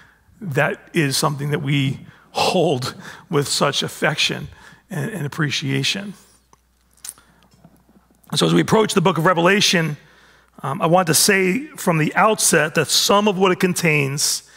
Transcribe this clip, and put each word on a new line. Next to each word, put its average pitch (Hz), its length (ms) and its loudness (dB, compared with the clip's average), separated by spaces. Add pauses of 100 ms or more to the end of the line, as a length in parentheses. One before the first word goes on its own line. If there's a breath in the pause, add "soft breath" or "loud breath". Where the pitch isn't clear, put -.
(400 loud breath)
that 147 540 -4
is 143 240 0
something 143 340 -2
that 147 100 -2
we 139 440 -2 (260 loud breath)
hold 151 640 0 (340 loud breath)
with 147 200 0
such - 340 0
affection 151 640 -2 (420 loud breath)
and, 160 220 -6
and 160 140 -8
appreciation. 139 880 -4 (2250 loud breath)
So 151 120 0
as 165 80 2
we 170 80 4
approach 214 320 2
the 196 80 2
book 175 160 2
of 160 80 0
Revelation, 170 720 2 (680 soft breath)
um, 135 180 -6
I 170 60 2
want 175 200 4
to 151 60 2
say 190 540 2
from 185 300 -2
the 151 180 0
outset 175 600 2
that 160 120 0
some 208 400 2
of 190 100 0
what 185 140 4
it 175 80 -2
contains 151 960 -2